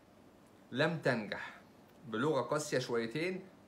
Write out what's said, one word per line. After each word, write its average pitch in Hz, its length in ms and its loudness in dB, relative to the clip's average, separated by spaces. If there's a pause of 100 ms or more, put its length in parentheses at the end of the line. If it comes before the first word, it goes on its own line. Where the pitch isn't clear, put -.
(720)
لم 156 260 2
تنجح، 113 640 -2 (480)
بلغة 127 320 2
قاسية 147 380 0
شويتين 139 640 -2 (240)